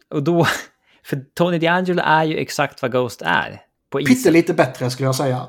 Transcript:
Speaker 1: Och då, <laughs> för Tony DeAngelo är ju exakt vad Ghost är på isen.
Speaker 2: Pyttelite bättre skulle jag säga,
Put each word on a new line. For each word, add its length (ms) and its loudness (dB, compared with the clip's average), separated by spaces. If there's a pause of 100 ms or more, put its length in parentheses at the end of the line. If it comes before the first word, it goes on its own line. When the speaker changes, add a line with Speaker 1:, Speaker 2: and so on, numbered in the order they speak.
(160)
Speaker 1:
Och 60 -2
då, 240 2 (280)
<laughs> 300 -20
för 200 -8 (100)
Tony 240 0
DeAngelo 460 0
är 200 4
ju 120 -2
exakt 460 -4
vad 100 -4
Ghost 320 -2
är 360 -2 (300)
på 100 -4
isen. 140 4
Speaker 2:
Pyttelite 400 4
bättre 360 0
skulle 160 -4
jag 80 0
säga, 340 -2